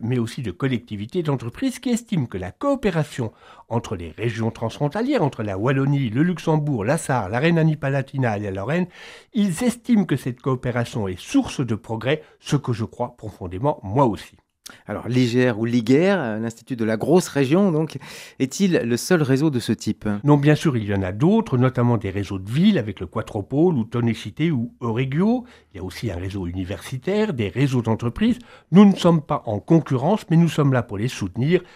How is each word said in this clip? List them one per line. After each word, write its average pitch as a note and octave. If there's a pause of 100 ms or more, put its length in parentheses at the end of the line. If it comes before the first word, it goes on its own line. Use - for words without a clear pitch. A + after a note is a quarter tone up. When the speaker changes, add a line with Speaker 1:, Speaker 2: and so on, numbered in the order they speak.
Speaker 1:
mais B2
aussi A2+
de G2
collectivités, A#2+
d'entreprises D3
qui B3+
estiment F#3+
que G2
la F2+
coopération F3+ (380)
entre A2+
les E2+
régions A2
transfrontalières, G3+
entre B2+
la G2+
Wallonie, C3+
le A#2+
Luxembourg, D3+
la D#3
Sarre, A#2
la A#2
Rhénanie-Palatinat C#3
et G#2
la G2+
Lorraine, C3 (480)
ils G3+
estiment A3
que D3+
cette C3
coopération A#2+
est F#2
source -
de A2+
progrès, A2+ (180)
ce -
que C3+
je A2
crois -
profondément G2+
moi A2
aussi. G2 (500)
Speaker 2:
Alors, G#2
l'I B2
G B2
R G#2
ou A2+
l'I A#2+
G D#3+
R, G3
euh, A2
l'Institut A#2
de A2+
la G#2+
grosse D#3
région, D#3+
donc, D3+ (400)
est-il E3+
le A#2
seul F3
réseau C3+
de B2
ce -
type ? G#2 (160)
Speaker 1:
Non, D3
bien D3
sûr, C#3+
il A2
y G2+
en G2
a F#2
d'autres, F3
notamment A#2+
des G2
réseaux G2
de F#2+
villes F3+
avec G#2+
le F2+
Quattropoles C#3
ou A2+
Tonecité A#2+
ou A#2+
Euregio. C#3 (260)
Il -
y -
a F2+
aussi F#2
un F2
réseau F#2+
universitaire, B2+
des A2
réseaux B2+
d'entreprises. A#2 (340)
Nous G3+
ne G3
sommes E3+
pas -
en G#2
concurrence, D#3+
mais D#3+
nous E3+
sommes C#3
là A#2+
pour G2+
les A2+
soutenir, B2+ (140)